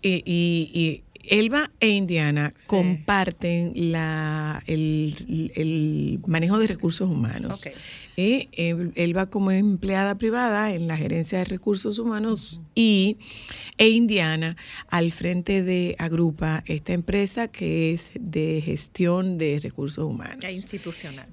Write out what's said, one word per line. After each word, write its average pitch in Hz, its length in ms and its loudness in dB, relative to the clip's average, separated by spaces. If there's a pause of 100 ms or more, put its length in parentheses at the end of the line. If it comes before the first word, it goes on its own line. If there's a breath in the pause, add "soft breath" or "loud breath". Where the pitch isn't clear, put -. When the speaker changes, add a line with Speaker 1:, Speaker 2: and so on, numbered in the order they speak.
Speaker 1:
eh, 185 220 2
y, 170 480 2
y 160 300 -2 (260)
Elba 226 400 4 (120)
e 226 80 4
Indiana 156 680 2
Speaker 2:
Sí. - 100 -20
Speaker 1:
comparten 180 1040 0 (180)
la, 156 760 -2
el, 156 920 -2
el 151 680 0
manejo 170 320 2
de 220 100 4
recursos 185 420 -2
humanos. 117 580 -2
Speaker 2:
Ok. - 60 -8 (420 loud breath)
Speaker 1:
Eh, 226 380 2
El-, 170 420 -2
Elba 180 340 0
como 196 220 2
empleada 196 680 2
privada 220 560 0
en 170 140 -2
la 160 80 -2
gerencia 165 440 -2
de 180 40 0
recursos 202 560 -2
humanos 220 640 -2
Speaker 2:
Ujú. - 140 -20
Speaker 1:
y, 208 420 6 (600 loud breath)
e 220 120 8
Indiana 170 680 2 (320 loud breath)
al 170 240 2
frente 180 520 0
de 180 360 0
Agrupa, 160 680 0
esta 160 280 -4
empresa 202 560 -2
que 160 420 0
es 165 260 -6
de 160 460 -2
gestión 175 720 -2
de 151 240 0
recursos 151 440 -6
humanos. - 340 -8
Speaker 2:
Ya 185 100 -10
institucional. 165 840 -8